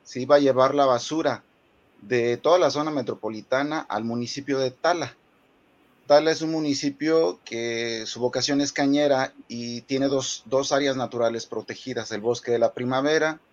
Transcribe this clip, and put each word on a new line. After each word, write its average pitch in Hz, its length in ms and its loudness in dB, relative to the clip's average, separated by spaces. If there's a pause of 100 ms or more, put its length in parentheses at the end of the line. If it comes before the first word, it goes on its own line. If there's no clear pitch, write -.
se - 180 -10
iba 131 140 4
a 147 40 8
llevar 135 360 4
la 139 100 4
basura 131 580 0 (580)
de 117 360 0
toda 170 220 4
la 151 100 4
zona 151 220 -2
metropolitana 127 880 -4
al 107 260 -6
municipio 120 540 -4
de 131 100 0
Tala. 160 460 -2 (920)
Tala 156 240 6
es 151 100 -2
un 160 100 -2
municipio 151 920 0
que 117 640 -4
su 117 160 -8
vocación 131 400 0
es 139 100 -2
cañera 139 640 2 (160)
y 120 320 -10
tiene 135 260 -2
dos, 135 380 -2
dos 135 260 -2
áreas 139 240 0
naturales 117 500 -2
protegidas, 113 680 -8
el 101 80 -6
Bosque 117 300 -2
de 120 80 0
la 117 140 0
Primavera 147 680 -2 (100)